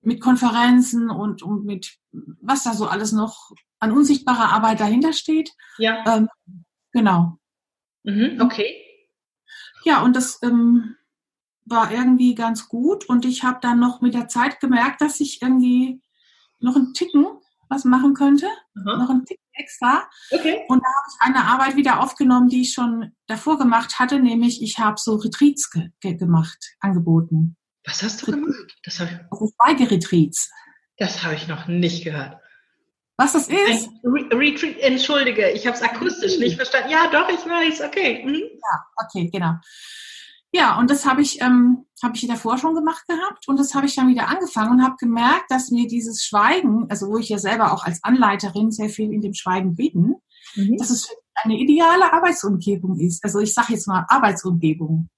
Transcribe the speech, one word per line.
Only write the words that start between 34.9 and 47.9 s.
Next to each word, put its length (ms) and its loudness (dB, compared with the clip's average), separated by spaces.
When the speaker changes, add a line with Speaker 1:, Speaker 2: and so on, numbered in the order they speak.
Speaker 2:
ich 160 -4
habe 100 -2
es 60 -8
akustisch 500 -2
Speaker 1:
Retreat. 80 -2
Speaker 2:
nicht 160 0
verstanden. 340 -2
Ja, 200 4
doch, 180 2
ich 160 -4
weiß, 380 -2
okay. 440 -4
Mhm. 100 -2
Speaker 1:
Ja, 480 -6
okay, 260 -6
genau. 240 -2
Ja, 280 2
und 100 2
das 160 0
habe 160 2
ich, 180 -2
ähm, 440 4
habe 140 -4
ich 100 -8
davor 320 -4
schon 160 0
gemacht 320 -4
gehabt 400 -6
und 140 0
das 140 0
habe 120 0
ich 80 -2
dann 140 4
wieder 200 2
angefangen 440 -2
und 100 6
habe 160 0
gemerkt, 500 2
dass 220 -2
mir 160 0
dieses 380 -6
Schweigen, 640 2
also 180 -6
wo 100 -2
ich 100 -6
ja 100 -2
selber 340 0
auch 120 -4
als 180 -6